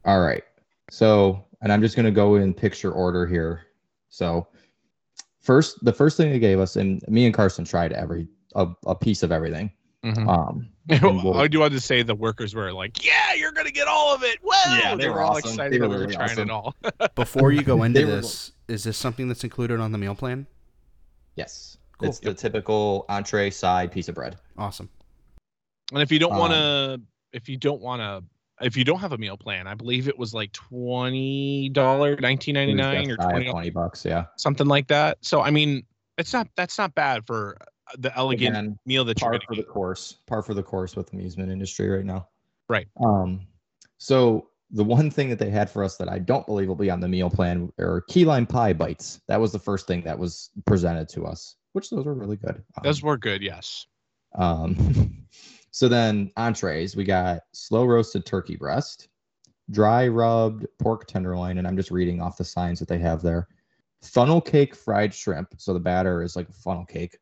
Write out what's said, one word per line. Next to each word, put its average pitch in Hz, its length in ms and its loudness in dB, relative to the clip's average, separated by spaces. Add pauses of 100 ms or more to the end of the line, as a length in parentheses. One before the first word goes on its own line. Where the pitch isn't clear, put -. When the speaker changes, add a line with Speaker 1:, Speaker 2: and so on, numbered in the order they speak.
Speaker 1:
All 98 160 6
right. 65 220 2 (480)
So, 101 520 6 (180)
and 104 120 2
I'm 104 80 6
just 110 140 2
gonna 113 160 4
go 104 240 6
in 95 180 4
picture 98 380 -2
order 90 340 0
here. 85 360 -2 (480)
So, 85 380 -2 (960)
first, - 420 4
the 117 100 4
first 151 240 4
thing 160 140 4
they 131 80 2
gave 98 200 6
us, 95 160 0
and 95 320 0
me 117 180 6
and 113 80 6
Carson 95 320 2
tried 85 280 -2
every, 82 340 -4 (280)
a, 95 120 2 (180)
a 92 80 0
piece 101 300 0
of 85 80 0
everything. 82 400 -2 (320)
Speaker 2:
Mm-hmm. 110 260 0
Speaker 1:
Um, 90 400 0 (100)
Speaker 2:
<laughs> - 100 -16
Speaker 1:
and 151 120 6 (220)
we'll 95 140 2
Speaker 2:
I 143 100 4
do 156 140 2
want 151 100 6
to 135 80 -2
say 123 240 0
the 117 100 -2
workers 110 400 -4
were 101 200 -6
like, 95 320 -8
"Yeah, 831 300 4
you're 311 180 -4
gonna 311 180 -4
get 285 160 -2
all 302 260 2
of 269 80 -2
it. 240 220 -2
Whoa!" 403 80 -2 (240)
Speaker 1:
Yeah, - 200 0
they 135 80 -2
Speaker 2:
They 135 40 0
Speaker 1:
were 120 80 -2
Speaker 2:
were 98 60 0
all - 160 2
Speaker 1:
awesome. 113 140 -4
Speaker 2:
excited 139 200 -4
Speaker 1:
They 127 60 2
Speaker 2:
that 120 100 2
Speaker 1:
were 101 80 -2
Speaker 2:
we - 0 -
were 98 120 -4
Speaker 1:
really 101 80 -6
Speaker 2:
trying 113 240 -4
it 104 120 -4
Speaker 1:
awesome. 110 220 -8 (260)
Speaker 2:
all. 202 100 0
<laughs> - 60 -8
Speaker 3:
Before 135 380 2
you 143 100 2
go 127 200 2
into 123 160 4
Speaker 1:
They 143 60 4
were 104 120 0
Speaker 3:
this, - 340 -8 (160)
is 104 160 -8
this 110 140 -6
something 127 320 -6
that's 123 160 -6
included 117 340 -4
on 110 140 -2
the 110 40 -4
meal 101 160 -4
plan? 131 320 -8 (920)
Speaker 1:
Yes. - 400 -14 (220)
Speaker 3:
Cool. - 100 -2
Speaker 1:
It's - 100 -8
the 107 120 -6
Speaker 2:
Yep. 92 60 -12
Speaker 1:
typical 104 680 -2
entree, 101 420 -2
side, 90 440 0
piece 87 160 -6
of 85 60 -12
bread. 62 200 -10 (220)
Speaker 3:
Awesome. 101 320 -10 (1040)
Speaker 2:
And 143 80 0
if 147 100 0
you 156 80 4
don't 170 140 2
Speaker 1:
Um, 202 60 2
Speaker 2:
wanna, 147 580 2 (340)
if 120 160 -12
you 135 80 -8
don't 139 260 -2
wanna, 107 420 -8 (380)
if 123 140 -2
you 131 80 0
don't 156 160 2
have 185 140 -6
a 120 40 -6
meal 101 200 -8
plan, 95 300 -8
I 101 80 -12
believe 123 340 -4
it 139 80 -6
was, 113 160 -8
like, 107 180 -6
twenty 131 1160 -6
dollar, 139 480 2
nineteen 135 380 -2
ninety-nine 139 400 0
Speaker 1:
It - 40 0
was - 120 -4
Speaker 2:
or 117 40 -4
Speaker 1:
just 92 60 -8
shy - 80 -2
of - 20 0
Speaker 2:
twenty, 85 200 -2
Speaker 1:
twenty 85 180 -6
bucks, 85 340 -6
yeah. 85 220 -2 (100)
Speaker 2:
something 143 320 0
like 143 200 2
that. 151 340 2
So, - 200 0
I - 80 0
mean, 147 360 2 (320)
it's 170 160 -6
not, 240 240 -2
that's 180 200 -6
not 190 160 -2
bad 131 320 0
for 107 320 -6 (400)
the 127 200 -6
elegant 127 380 0
Speaker 1:
Again, 104 300 -6
Speaker 2:
meal 131 200 0
that 110 160 -2
you're 120 80 0
Speaker 1:
par 117 40 0
Speaker 2:
gonna 113 120 -4
Speaker 1:
for 113 100 -10
the 107 60 -4
Speaker 2:
get. - 100 -8
Speaker 1:
course, 92 420 -6 (120)
par 110 160 -4
for 110 140 -8
the 98 80 -4
course 92 320 -8
with 90 160 -8
the 95 60 -12
amusement 92 340 -8
industry 98 380 -6
right 95 160 -2
now. 92 220 -8 (420)
Speaker 2:
Right. 107 180 -2 (160)
Speaker 1:
Um, 95 420 2 (540)
so 123 480 4 (240)
the 107 140 0
one 139 260 4
thing 139 180 -2
that 117 80 -2
they 104 140 -2
had 101 180 0
for 101 140 -4
us 92 140 -4
that 90 120 -6
I 95 80 -6
don't 95 300 0
believe 98 220 -2
will 92 60 -4
be 98 140 0
on 90 120 -2
the 90 80 -2
meal 92 200 0
plan 87 500 -2
are 87 300 -2
key 180 160 6
lime 135 220 4
pie 113 260 2
bites. - 540 -6
That 101 120 0
was 110 120 2
the 101 80 -8
first 98 260 -6
thing 87 200 -2
that 80 120 -6
was 87 320 -8 (160)
presented 85 440 0
to 80 160 -10
us, - 320 -14 (160)
which 196 180 -6
those 143 140 -6
were 147 100 -4
really 104 220 -6
good. - 260 -8 (140)
Um, - 60 -10
Speaker 2:
Those 143 200 0
were 147 140 0
good, 104 260 -4
yes. - 420 -10 (480)
Speaker 1:
um, 85 960 0 (180)
<laughs> - 260 -20
so - 160 2
then 107 500 2
entrees, 98 580 -4
we 101 80 -2
got 90 380 0 (100)
slow - 340 0
roasted 117 400 2
turkey 87 300 -4
breast, 78 540 -6 (600)
dry 110 380 4
rubbed 113 580 2 (140)
pork 113 260 -2
tenderloin, 90 540 -4
and 90 80 -2
I'm 92 100 -2
just 95 140 -4
reading 87 300 0
off 87 160 -6
the 90 80 -4
signs 87 340 -4
that - 80 -8
they 87 120 -2
have 82 220 0
there. 85 280 -2 (520)
Funnel 147 400 4
cake 143 320 2
fried 104 400 0
shrimp. 90 440 -6
So - 160 -6
the 90 80 -2
batter 90 420 0
is 85 120 -8
like 87 140 -8
a - 40 -20
funnel 90 320 -8
cake. 87 360 -10